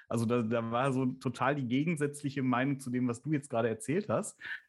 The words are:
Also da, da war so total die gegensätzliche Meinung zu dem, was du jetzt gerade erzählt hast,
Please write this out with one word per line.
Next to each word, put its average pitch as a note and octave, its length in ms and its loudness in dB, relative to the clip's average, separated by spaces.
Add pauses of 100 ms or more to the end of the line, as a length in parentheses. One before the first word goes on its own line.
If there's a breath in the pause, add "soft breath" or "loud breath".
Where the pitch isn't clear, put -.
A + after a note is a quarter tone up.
Also A#2 180 0
da, A#2+ 180 4
da A2+ 280 0
war B2+ 220 2
so C3 120 2
total B2+ 500 0
die C3 120 -2
gegensätzliche C#3+ 760 0
Meinung C3 360 2
zu B2+ 100 -8
dem, B2 200 0
was A#2 120 -4
du D3+ 120 -4
jetzt D3 160 -2
gerade A#2 200 2
erzählt C#3+ 400 -2
hast, D3+ 300 -2 (300 loud breath)